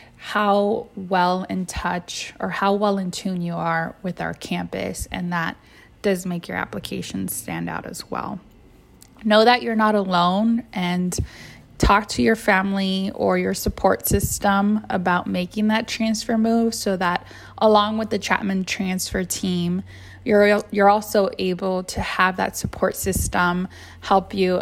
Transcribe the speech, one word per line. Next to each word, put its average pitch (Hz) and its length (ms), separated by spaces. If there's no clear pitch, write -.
how 202 800
well 180 540
in 185 160
touch - 760
or 190 80
how 196 260
well 202 240
in 185 140
tune 185 300
you 170 120
are 165 480
with 180 200
our 165 120
campus, - 800
and 175 220
that 165 240
does 185 240
make 175 220
your - 80
application 185 720
stand 85 420
out - 160
as - 240
well. - 300
Know 214 180
that 240 180
you're 233 140
not 214 200
alone, 190 760
and 180 460
talk 208 300
to - 140
your 226 160
family 196 760
or 185 240
your 185 160
support 196 540
system 202 800
about 180 380
making 190 400
that 220 180
transfer 220 520
move, 226 360
so 202 220
that 175 320
along 214 400
with 220 120
the 208 100
Chapman 190 440
transfer 185 600
team, 180 580
you're, 208 360
you're 202 180
also 208 480
able 185 460
to - 180
have 185 360
that - 180
support - 400
system 180 720
help 190 340
you 185 280